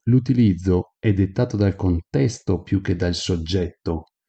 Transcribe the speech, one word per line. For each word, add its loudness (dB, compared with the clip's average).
l'utilizzo 2
è 2
dettato 0
dal 2
contesto -2
più -2
che -2
dal -2
soggetto. -4